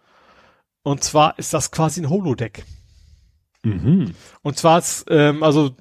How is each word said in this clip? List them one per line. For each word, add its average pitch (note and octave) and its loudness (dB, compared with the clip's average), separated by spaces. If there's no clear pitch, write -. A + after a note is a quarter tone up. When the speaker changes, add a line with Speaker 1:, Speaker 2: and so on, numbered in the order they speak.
Speaker 1:
Und C#3 -4
zwar - 2
ist - -8
das - -4
quasi D#3+ -2
ein C#3+ -4
Holodeck. D3+ -4
Speaker 2:
Mhm. G#2+ 0
Speaker 1:
Und C#3 -8
zwar, E3 4
es, - -8
ähm, D3 2
also, D3 2